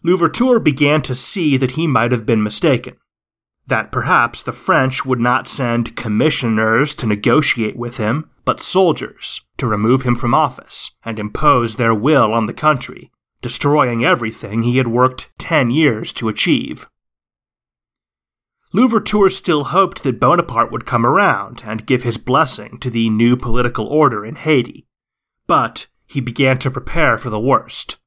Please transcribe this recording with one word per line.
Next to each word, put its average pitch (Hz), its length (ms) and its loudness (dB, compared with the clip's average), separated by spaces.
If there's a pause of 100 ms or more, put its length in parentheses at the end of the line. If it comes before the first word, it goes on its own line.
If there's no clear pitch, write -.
Louverture 185 560 2
began 143 420 2
to 131 140 -6
see 151 420 0
that 131 140 0
he 165 160 -2
might 120 240 0
have 113 140 -2
been 110 180 2
mistaken, 120 540 0 (680)
that 110 260 -4
perhaps 123 520 0
the 123 80 -6
French 131 540 0
would 123 160 0
not 123 260 0
send 117 480 -2
commissioners 113 1000 0
to 120 120 -4
negotiate 107 720 0
with 117 200 -8
him, 120 320 -2 (160)
but - 140 -2
soldiers - 800 0 (180)
to 131 80 -4
remove 110 360 2
him 123 160 0
from 120 160 0
office - 580 -2 (140)
and 110 120 -8
impose 117 600 0
their 113 180 2
will 117 380 2
on 113 120 0
the - 80 -8
country, - 560 -4 (320)
destroying 127 640 0
everything 113 600 -2
he 123 120 0
had 127 120 2
worked 127 500 0
ten 135 340 0
years 131 400 0
to - 160 -4
achieve. - 580 -2 (1900)
Louverture 214 560 4
still 151 360 0
hoped 180 380 -2
that 123 160 -2
Bonaparte 127 520 2
would - 140 -8
come 117 200 0
around 127 600 0
and 110 200 -8
give 127 180 0
his 117 140 -2
blessing 127 640 -2
to 127 100 -6
the 113 200 0
new 117 280 4
political 113 500 2
order 127 380 2
in 127 100 -12
Haiti, 143 520 0 (600)
but 127 400 -2 (180)
he - 140 -6
began 131 380 0
to 131 140 -2
prepare 135 460 0
for 120 120 -10
the 107 100 -4
worst. - 680 -2